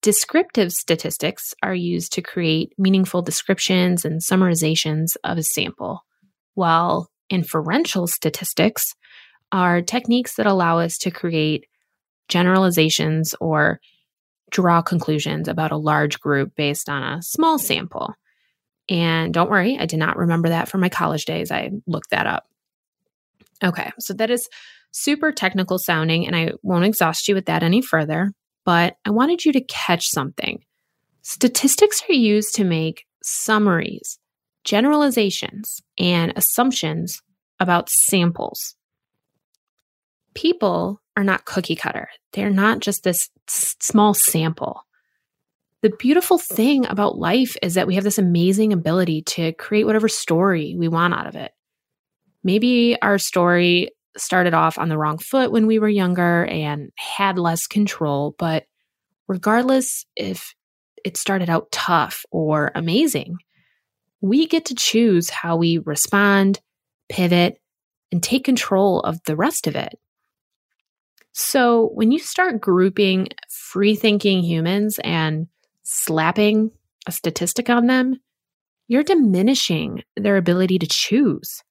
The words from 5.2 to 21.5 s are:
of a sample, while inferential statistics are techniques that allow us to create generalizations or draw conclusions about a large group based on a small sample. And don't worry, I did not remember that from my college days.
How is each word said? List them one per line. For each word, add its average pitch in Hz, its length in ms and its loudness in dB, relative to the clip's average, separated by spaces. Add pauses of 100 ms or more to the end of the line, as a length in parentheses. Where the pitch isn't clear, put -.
of 170 120 -4
a 160 60 -4
sample, - 600 -6 (500)
while 175 560 0 (180)
inferential 180 800 -2
statistics - 880 -2 (580)
are 175 300 2
techniques 240 540 -2
that 220 100 0
allow 175 320 2
us 170 180 -2
to - 140 -4
create 156 560 -2 (640)
generalizations 170 1120 2
or 156 380 0 (720)
draw 170 300 2
conclusions 156 680 -4
about 160 220 -2
a 151 60 -4
large 151 420 0
group 139 380 -2
based 143 320 -4
on 139 140 -6
a 170 200 -8
small 311 360 0
sample. - 560 -6 (760)
And 165 460 0
don't 165 160 2
worry, 208 280 2
I - 80 -4
did 165 120 -4
not - 180 0
remember 170 320 0
that 165 200 -2
from 190 120 -4
my 180 80 2
college 160 360 -4
days. - 260 -6